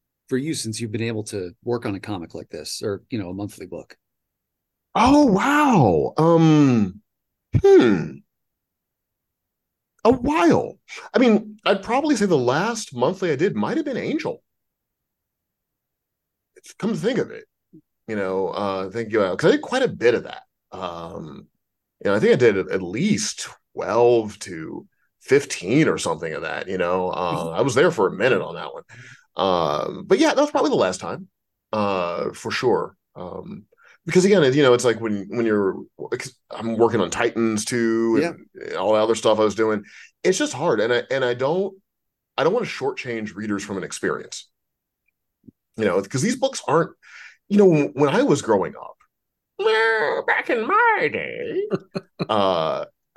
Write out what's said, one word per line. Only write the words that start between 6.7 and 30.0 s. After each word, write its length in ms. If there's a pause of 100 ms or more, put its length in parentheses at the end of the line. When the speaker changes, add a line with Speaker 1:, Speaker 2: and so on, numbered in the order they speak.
Speaker 2:
hmm. 560 (1900)
A 80
while. 680 (360)
I 40
mean, 460
I'd 180
probably 340
say 100
the 100
last 580
monthly 360
I 60
did 200
might 200
have 100
been 100
Angel. 460 (2250)
Come 140
to 60
think 200
of 120
it, 140 (640)
you 100
know, 320
uh, 420
thank 220
you, 80
'cause 240
I 80
did 100
quite 200
a 60
bit 260
of 100
that. 180 (300)
Um, 760 (560)
you 60
know, 60
I 40
think 120
I 40
did 220
at, 120
at 120
least 680 (260)
twelve 680
to 460 (340)
fifteen 680
or 100
something 340
of 100
that, 260
you 100
know. 320
Uh, 260
Speaker 1:
Mm-hmm. 180
Speaker 2:
I 80
was 120
there 160
for 160
a 60
minute 300
on 120
that 180
one. 100 (540)
Um, 720